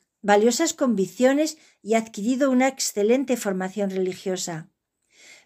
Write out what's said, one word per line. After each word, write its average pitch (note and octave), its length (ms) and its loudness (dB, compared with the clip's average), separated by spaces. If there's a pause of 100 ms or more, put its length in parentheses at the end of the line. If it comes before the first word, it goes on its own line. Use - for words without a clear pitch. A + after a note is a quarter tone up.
(220)
valiosas A#3 520 2
convicciones B3+ 840 0 (240)
y G#3 100 -2
adquirido A#3 560 0
una B3+ 180 4
excelente B3+ 720 0
formación F#3+ 540 -4
religiosa. F#3 760 -6 (760)